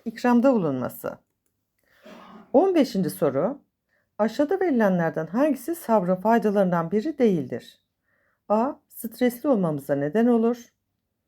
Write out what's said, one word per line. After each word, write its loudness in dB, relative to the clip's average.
ikramda 2
bulunması. -4
On 4
beşinci 0
soru. -2
Aşağıda 0
verilenlerden 0
hangisi -2
sabrın 0
faydalarından 0
biri -4
değildir? -2
A, 0
stresli -4
olmamıza 0
neden 0
olur. 0